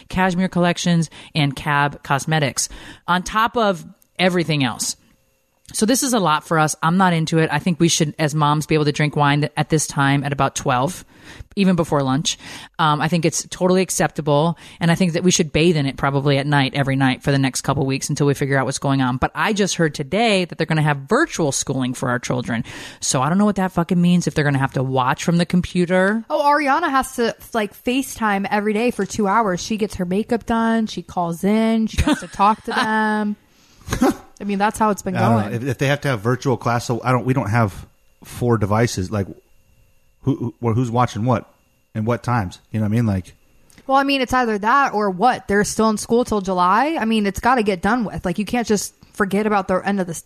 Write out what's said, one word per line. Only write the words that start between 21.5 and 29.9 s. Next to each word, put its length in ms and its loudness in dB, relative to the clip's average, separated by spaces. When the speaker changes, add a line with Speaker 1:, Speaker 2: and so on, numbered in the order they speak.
Speaker 1:
schooling 420 -2
for 160 -4
our 80 0
children. 460 -4
So 220 0
I 80 2
don't 80 2
know 80 6
what 120 2
that 140 0
fucking 300 2
means, 240 4
if 80 -2
they're 120 2
gonna 120 2
have 160 0
to 80 -2
watch 420 0
from 140 2
the 80 2
computer. 840 0
Speaker 2:
Oh, 100 0
Ariana 480 2
has 280 -2
to, 180 0
like, 220 -2
FaceTime 720 -2
every 240 0
day 160 0
for 160 -2
two 220 -2
hours. 340 0
She 160 -4
gets 200 -4